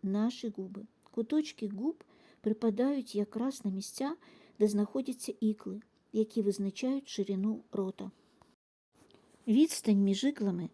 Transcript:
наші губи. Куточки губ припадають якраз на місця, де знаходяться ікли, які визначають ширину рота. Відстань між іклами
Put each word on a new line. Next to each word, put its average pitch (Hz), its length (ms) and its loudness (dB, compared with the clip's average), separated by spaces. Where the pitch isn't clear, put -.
наші 214 540 0
губи. 196 300 -10
Куточки 233 580 -2
губ 214 360 -4
припадають 233 760 0
якраз 220 500 -2
на 202 60 -2
місця, 269 460 -4
де 208 100 6
знаходяться 208 720 -2
ікли, 208 400 -2
які 220 280 0
визначають 202 680 0
ширину 202 520 -2
рота. 190 380 -4
Відстань 226 520 4
між 196 260 4
іклами 196 500 0